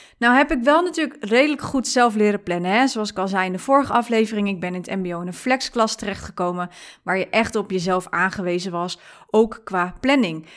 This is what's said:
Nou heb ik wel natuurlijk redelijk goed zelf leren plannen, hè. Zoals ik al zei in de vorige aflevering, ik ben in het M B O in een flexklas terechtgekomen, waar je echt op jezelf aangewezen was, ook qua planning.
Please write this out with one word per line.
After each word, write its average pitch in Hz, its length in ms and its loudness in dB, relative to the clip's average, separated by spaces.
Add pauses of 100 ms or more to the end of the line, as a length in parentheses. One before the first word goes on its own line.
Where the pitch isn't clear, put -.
(180)
Nou 240 180 4
heb 285 160 4
ik 247 120 0
wel 294 180 6
natuurlijk 330 380 -2
redelijk 254 420 2
goed - 260 -4
zelf 240 280 2
leren 208 280 2
plannen, 175 280 -2
hè. 247 160 4
Zoals 214 220 -4
ik - 80 -10
al 190 100 -2
zei 190 180 0
in 185 60 -4
de 185 80 -4
vorige 277 340 2
aflevering, 220 540 0
ik 190 120 -4
ben 180 160 -4
in 180 60 -6
het 175 140 -8
M 190 60 -4
B 175 120 -4
O 170 80 -8
in 175 60 -8
een 180 60 -8
flexklas 233 640 -2
terechtgekomen, 180 720 -6 (340)
waar 185 140 -2
je 190 120 -2
echt 220 260 0
op 202 160 -2
jezelf 185 380 0
aangewezen 180 600 -2
was, 175 280 -6 (300)
ook 220 340 2
qua 180 360 -4
planning. 202 460 0 (120)